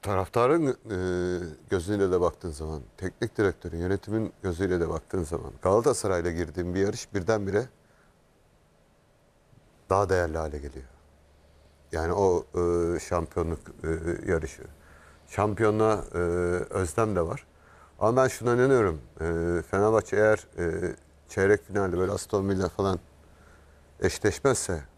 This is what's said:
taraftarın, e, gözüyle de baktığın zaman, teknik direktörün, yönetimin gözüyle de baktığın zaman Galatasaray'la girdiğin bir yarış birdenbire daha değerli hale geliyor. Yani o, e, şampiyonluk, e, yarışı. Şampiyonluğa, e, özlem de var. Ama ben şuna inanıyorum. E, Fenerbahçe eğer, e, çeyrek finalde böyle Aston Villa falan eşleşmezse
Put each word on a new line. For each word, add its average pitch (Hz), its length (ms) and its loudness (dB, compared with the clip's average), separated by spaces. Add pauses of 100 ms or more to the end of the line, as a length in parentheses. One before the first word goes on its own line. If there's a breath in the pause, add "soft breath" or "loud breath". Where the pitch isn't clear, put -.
taraftarın, 120 640 2
e, 113 300 -4 (720)
gözüyle 98 420 0
de 90 80 4
baktığın 87 300 -2
zaman, 78 300 -8 (160)
teknik - 420 -6
direktörün, 87 400 0
yönetimin 98 540 -2 (100)
gözüyle 90 380 0
de 82 80 0
baktığın 87 360 -4
zaman 82 280 -8 (100)
Galatasaray'la 98 680 2
girdiğin 85 440 -4
bir 95 60 0
yarış 104 340 -2
birdenbire 101 500 0 (2250 soft breath)
daha 95 180 4
değerli 85 300 2
hale 76 200 -6
geliyor. 71 260 -12 (1080)
Yani 82 200 -2
o, 95 320 4 (100)
e, 87 460 0
şampiyonluk, 82 600 -4 (240)
e, 78 40 -4 (420)
yarışı. 80 320 -4 (680 loud breath)
Şampiyonluğa, 107 760 2 (100)
e, 87 40 -2 (520)
özlem 101 460 -2
de 85 100 2
var. 113 200 -8 (540 soft breath)
Ama 127 220 2
ben 127 60 4
şuna 120 260 0
inanıyorum. 120 460 4 (200)
E, 82 40 -4 (380)
Fenerbahçe 104 540 2
eğer, 107 300 4 (120)
e, 87 360 -4 (340)
çeyrek 101 380 4
finalde 95 320 -2
böyle 92 140 0
Aston 98 360 -2
Villa 95 200 0
falan 95 300 -2 (1000 soft breath)
eşleşmezse 104 840 0 (160)